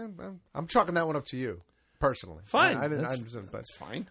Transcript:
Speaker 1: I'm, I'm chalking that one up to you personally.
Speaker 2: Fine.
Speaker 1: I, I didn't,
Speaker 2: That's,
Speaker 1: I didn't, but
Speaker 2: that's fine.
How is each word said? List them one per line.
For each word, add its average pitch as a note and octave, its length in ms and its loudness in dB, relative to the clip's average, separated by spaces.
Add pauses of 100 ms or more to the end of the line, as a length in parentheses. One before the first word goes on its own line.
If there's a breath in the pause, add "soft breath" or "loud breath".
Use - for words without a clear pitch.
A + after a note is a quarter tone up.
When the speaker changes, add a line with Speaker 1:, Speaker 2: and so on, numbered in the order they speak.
(180)
Speaker 1:
I'm, F#3 220 -14 (140)
I'm E3 120 -4
chalking F3 300 4
that E3 100 4
one D#3 100 0
up C#3 100 -2
to C3 120 -8
you G#2 240 -4 (360)
personally. F#2 460 0
Speaker 2:
Fine. D#4+ 320 4
Speaker 1:
I, A#2+ 40 -2
I C#3+ 80 0
didn't, D3 140 0
Speaker 2:
That's, B2+ 120 0
Speaker 1:
I - 40 0
didn't, A#2 280 -10
but - 60 -14
Speaker 2:
that's - 260 -10
fine. A2+ 320 -8